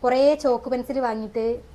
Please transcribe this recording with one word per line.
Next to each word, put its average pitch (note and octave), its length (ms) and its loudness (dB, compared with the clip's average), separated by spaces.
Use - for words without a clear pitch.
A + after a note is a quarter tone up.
കുറേ C4+ 300 4
ചോക്ക് B3 360 -2
പെൻസിൽ B3+ 300 -4
വാങ്ങിയിട്ട് A3+ 600 -4